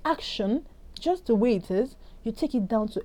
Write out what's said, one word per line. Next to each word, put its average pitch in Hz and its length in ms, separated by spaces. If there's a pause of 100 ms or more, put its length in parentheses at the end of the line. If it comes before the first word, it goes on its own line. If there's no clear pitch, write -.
action, 277 580 (340)
just 359 280
the 233 80
way 220 220
it 180 140
is, 208 240 (300)
you 226 80
take 294 220
it 214 120
down 220 220
to - 160